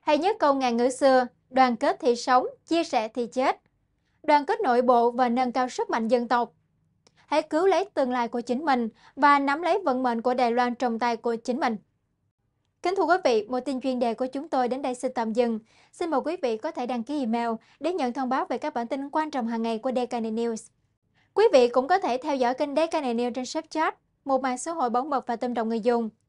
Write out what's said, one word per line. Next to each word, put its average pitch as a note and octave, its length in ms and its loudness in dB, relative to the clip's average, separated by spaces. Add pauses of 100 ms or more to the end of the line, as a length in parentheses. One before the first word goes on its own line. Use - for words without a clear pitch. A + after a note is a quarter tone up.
Hãy D4+ 180 2
nhớ F4+ 200 2
câu C#4+ 160 4
ngạn B3+ 220 0
ngữ A#3+ 120 2
xưa, C4 380 4 (240)
đoàn B3+ 260 4
kết D4 240 0
thì A#3+ 160 2
sống, C4 300 2 (200)
chia E4 180 0
sẻ A3+ 240 -2
thì A#3+ 180 -6
chết. C4 340 -2 (640)
Đoàn D4 240 2
kết A4+ 140 0
nội B3 220 4
bộ A#3+ 280 4
và A#3+ 180 0
nâng B3 240 0
cao B3+ 160 0
sức G4+ 220 -6
mạnh A3+ 180 -2
dân A#3+ 200 2
tộc. A#3+ 240 0 (760)
Hãy D4+ 160 0
cứu D#4 240 0
lấy F#4 180 2 (100)
tương C4 160 0
lai B3 180 -2
của A#3+ 120 -6
chính B3 240 -4
mình B3 240 0 (280)
và C#4+ 220 6
nắm C#4 240 -2
lấy F4+ 220 0
vận C4 180 0
mệnh A#3 200 -2
của B3 120 0
Đài B3 180 2
Loan B3 220 0
trong A3+ 240 -2
tay A#3+ 180 -2
của A#3 180 -4
chính A#3 260 -4
mình. A#3+ 160 -2 (1040)
Kính F#4 140 -2
thưa G4 60 2
quý E4 220 4
vị, A3 240 2
một B3+ 120 -4
tin B3+ 200 -6
chuyên B3+ 180 -2
đề A#3 160 0
của B3+ 120 -4
chúng C#4 220 -8
tôi B3+ 200 0
đến B3+ 140 -4
đây B3+ 120 -4
xin B3+ 200 -6
tạm A3+ 180 -2
dừng. A#3 260 0 (340)
Xin E4+ 180 -4
mời C4+ 140 2
quý D#4+ 180 -4
vị A#3 140 -2
có D4+ 140 -8
thể C4 160 -6
đăng A#3+ 160 -4
ký C#4+ 180 -4
email A#3 300 -2 (300)
để D#4 120 -2
nhận C4 200 -2
thông C4 160 -4
báo D4 200 -2
về C4 100 -4
các D4+ 160 -6
bản A#3+ 120 -4
tin C#4 240 -6
quan D#4 200 -2
trọng B3 160 -4
hàng A#3 160 -4
ngày A3+ 160 -4
của B3+ 180 -4
D - 20 0 (120)
K - 40 -6
N A3 220 -4
News. A#3 320 -4 (680)
Quý G#4 180 6
vị B3 160 8
cũng B3+ 200 0
có F4+ 100 4
thể C4+ 240 -2
theo D4 140 -2
dõi B3+ 180 2
kênh C#4+ 220 -4
D - 20 2 (120)
K - 40 -6
N D4+ 100 -2
News A#3+ 280 -2
trên B3+ 140 -8
Shopchat, D#4+ 500 -4 (280)
một C4+ 180 0
mạng B3+ 160 -4
xã D#4+ 140 -8
hội C#4 180 -2
bảo B3 140 0
mật C#4+ 220 -4
và A#3 100 -4
tôn A#3+ 180 -4
trọng A3+ 140 -2
người A3+ 120 -2
dùng. A#3 300 0 (180)